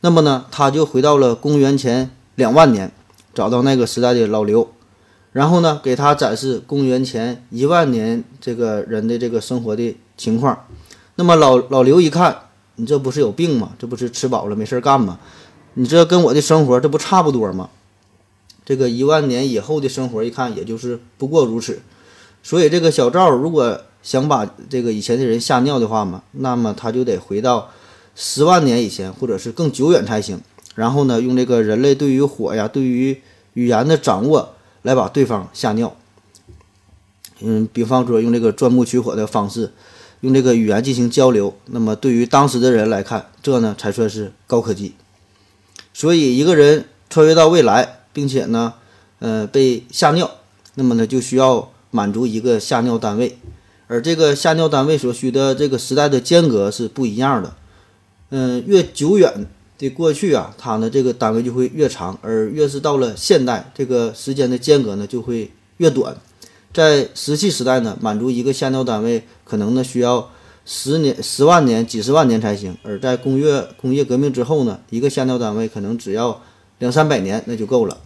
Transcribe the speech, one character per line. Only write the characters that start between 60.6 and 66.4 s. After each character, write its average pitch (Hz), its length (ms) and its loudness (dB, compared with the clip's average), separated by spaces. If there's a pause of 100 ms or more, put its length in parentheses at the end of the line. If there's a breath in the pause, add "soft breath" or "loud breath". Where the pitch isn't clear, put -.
呢 113 120 -2
这 135 140 0
个 123 80 0
单 113 220 -2
位 113 100 -2
就 123 80 -6
会 127 220 -2
越 151 160 0
长， 90 320 -10
而 110 260 -4
越 151 180 -2
是 139 140 -6
到 147 160 -2
了 123 220 -2
现 135 280 2
代， 113 300 -6
这 135 100 -6
个 117 280 -2
时 139 200 -10
间 131 160 -2
的 127 80 -2
间 143 240 2
隔 104 140 -6
呢 104 100 -8
就 117 160 -8
会 117 300 -8 (260)
越 165 120 2
短。 131 260 -4 (580 soft breath)